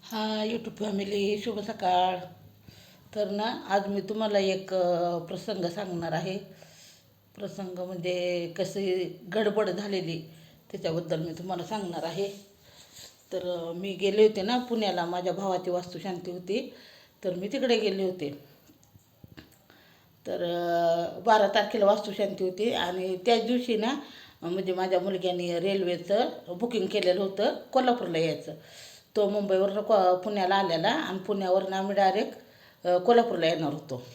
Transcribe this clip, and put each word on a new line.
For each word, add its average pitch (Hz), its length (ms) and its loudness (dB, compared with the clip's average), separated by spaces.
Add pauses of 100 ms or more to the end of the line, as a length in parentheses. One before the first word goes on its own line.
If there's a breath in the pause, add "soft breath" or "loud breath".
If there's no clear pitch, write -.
(120)
हा, 214 320 -2
YouTube 220 400 -6
फॅमिली, 202 540 0
शुभ 208 220 -6
सकाळ. 185 560 2 (960 loud breath)
तर 208 160 -2
ना, 208 300 -2 (100)
आज 196 160 2
मी 202 140 -2
तुम्हाला 208 380 0
एक, 190 360 0
अ, 175 440 2
प्रसंग 190 460 -6
सांगणार 170 480 -4
आहे. 190 260 -2 (1000 loud breath)
प्रसंग 185 420 -10
म्हणजे 180 680 -2 (120)
कशी 185 640 -2 (140)
गडबड 208 360 2
झालेली, 175 600 -4 (420 loud breath)
त्याच्याबद्दल 170 480 -2
मी 165 120 -4
तुम्हाला 175 320 -6
सांगणार 175 380 -6
आहे. 185 260 -4 (1040 loud breath)
तर, 185 60 -4
अ, 175 340 -6
मी 190 200 -6
गेले 196 300 4
होते 214 200 6
ना 240 160 0
पुण्याला, 214 460 0
माझ्या 180 280 -2
भावाची 185 380 -2
वास्तुशांती 180 600 -6
होती, 190 440 -6 (500 loud breath)
तर 180 100 -2
मी 185 140 -6
तिकडे 240 300 2
गेले 196 240 0
होते. 180 420 -4 (1800 soft breath)
तर, 175 160 -4
अ, 170 800 0
बारा 214 260 6
तारखेला 208 400 2
वास्तुशांती 202 580 2
होती 185 280 0
आणि 185 440 -2
त्याच 226 280 4
दिवशी 247 320 0
ना, 220 180 0 (480 loud breath)
म्हणजे 180 320 -2
माझ्या 185 260 2
मुलग्याने 180 580 -2
रेल्वेचं 190 680 0 (200)
बुकिंग 190 380 -2
केलेलं 180 340 2
होतं 202 340 0 (180)
कोल्हापूरला 240 460 2
यायचं. 160 340 -2 (640 loud breath)
तो 208 140 4
मुंबईवरनं 196 500 2
को-, 196 340 6
पुण्याला 190 400 0
आलेला 185 340 2
आणि 233 300 -2
पुण्यावरनं 190 580 0
आम्ही 196 180 -2
डायरेक्ट, 196 440 2 (480 loud breath)
अ, 180 100 4
कोल्हापूरला 214 500 4
येणार 160 260 2
होतो. 131 300 -8 (120)